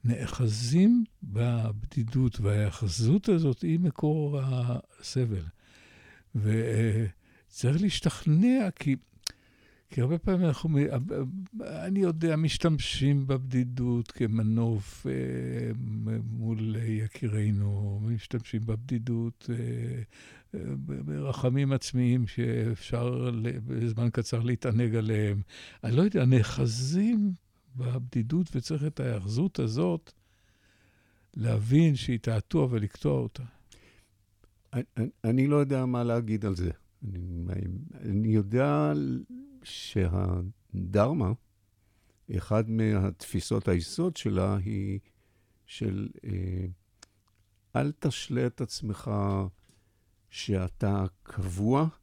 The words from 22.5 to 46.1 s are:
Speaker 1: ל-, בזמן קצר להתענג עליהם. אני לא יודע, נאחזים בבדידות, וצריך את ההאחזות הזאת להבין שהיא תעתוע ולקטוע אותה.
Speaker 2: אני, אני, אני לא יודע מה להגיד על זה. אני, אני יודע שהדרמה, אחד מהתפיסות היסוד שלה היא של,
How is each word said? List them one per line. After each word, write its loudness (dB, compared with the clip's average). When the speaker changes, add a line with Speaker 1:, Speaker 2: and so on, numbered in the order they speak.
Speaker 1:
ל-, -4
בזמן 0
קצר -2
להתענג 0
עליהם. 0
אני 2
לא 6
יודע, 4
נאחזים 2
בבדידות, -2
וצריך -2
את -4
ההאחזות -2
הזאת 0
להבין 4
שהיא -2
תעתוע 0
ולקטוע -2
אותה. -8
Speaker 2:
אני, -2
אני, -2
אני 4
לא 4
יודע 2
מה 0
להגיד 0
על 0
זה. -2
אני, -4
אני 2
יודע 2
שהדרמה, 0
אחד 0
מהתפיסות 0
היסוד 0
שלה 0
היא -4
של, -4